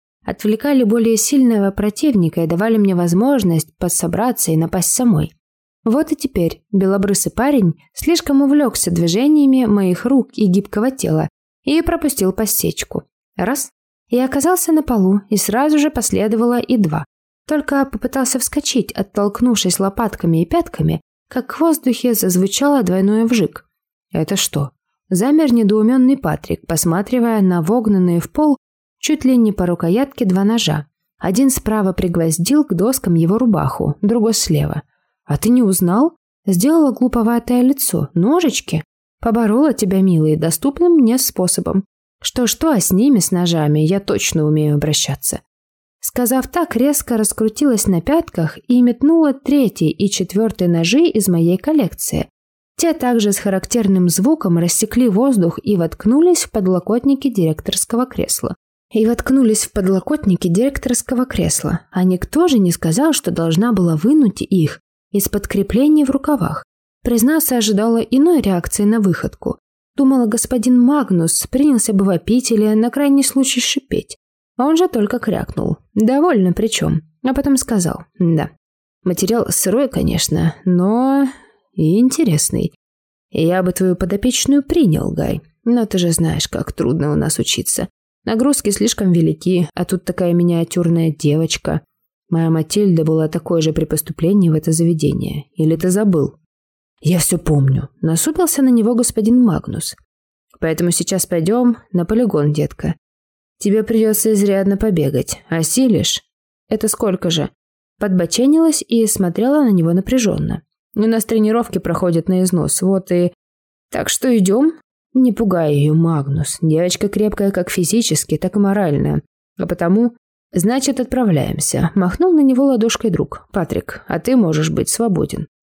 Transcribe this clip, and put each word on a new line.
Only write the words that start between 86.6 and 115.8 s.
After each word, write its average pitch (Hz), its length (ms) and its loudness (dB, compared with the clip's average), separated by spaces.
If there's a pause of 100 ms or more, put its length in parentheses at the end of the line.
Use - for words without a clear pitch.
трудно 151 400 -2
у 147 40 0
нас - 220 -2
учиться. - 500 -4 (360)
Нагрузки 226 460 0
слишком 202 420 0
велики, 170 640 0
а 180 100 -6
тут 185 200 -4
такая 175 280 -2
миниатюрная 170 840 0
девочка. 156 640 -2 (460)
Моя 165 220 0
Матильда 165 540 0
была 156 240 0
такой 165 340 -2
же 156 100 0
при 156 120 -2
поступлении 165 640 0
в 156 40 2
это 156 180 -2
заведение. 156 840 -2
Или 160 220 0
ты 185 140 -2
забыл?» 185 480 0 (600)
«Я - 200 0
все - 180 -2
помню», 135 520 0 (120)
насупился 294 600 0
на 262 80 4
него 240 240 2
господин 233 460 0
Магнус. - 540 -2 (680)
«Поэтому 160 300 -2
сейчас 175 360 -4
пойдем 226 520 0 (140)
на 175 120 0
полигон, 180 480 0
детка. 151 440 -4 (640)
Тебе 214 240 0
придется 220 500 0
изрядно 196 440 2
побегать. 156 720 -2
Осилишь?» 185 720 0 (460)
«Это 220 200 -2
сколько 185 420 -2
же?» 151 200 -4 (480)
Подбоченилась 254 880 0
и 226 200 2
смотрела 214 580 0
на 233 60 2
него 170 220 2
напряженно. 190 680 -2 (320)
«У 208 60 -4
нас 226 240 0
тренировки 220 540 0
проходят 165 500 0
на 185 140 2
износ, 180 400 -2
вот 190 280 -2
и...» 175 220 2 (580)
«Так - 180 -4
что 254 280 0
идем?» 220 380 2 (400)
«Не 254 180 4
пугай 180 420 0
ее, 147 200 2